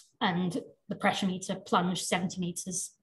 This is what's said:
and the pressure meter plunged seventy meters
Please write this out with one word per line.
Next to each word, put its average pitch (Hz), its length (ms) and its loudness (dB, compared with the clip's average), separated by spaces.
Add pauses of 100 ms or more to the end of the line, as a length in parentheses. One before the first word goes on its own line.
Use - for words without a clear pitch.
(200)
and 180 400 2 (280)
the 190 80 -4
pressure 196 300 2
meter 185 300 -2
plunged 180 500 2
seventy 185 340 0
meters 175 500 -4 (120)